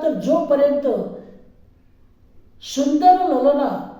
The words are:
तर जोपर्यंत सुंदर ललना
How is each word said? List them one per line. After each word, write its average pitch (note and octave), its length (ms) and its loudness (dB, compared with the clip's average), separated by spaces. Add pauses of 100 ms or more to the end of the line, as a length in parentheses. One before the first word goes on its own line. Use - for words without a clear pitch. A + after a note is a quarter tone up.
तर D#4 100 0
जोपर्यंत C#4 760 0 (1700)
सुंदर D4+ 500 2
ललना C#4+ 760 0 (120)